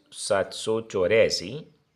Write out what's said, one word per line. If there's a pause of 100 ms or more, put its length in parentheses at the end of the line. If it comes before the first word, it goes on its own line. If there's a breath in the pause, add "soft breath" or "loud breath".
(120)
સાતસો
ચોર્યાસી. (400)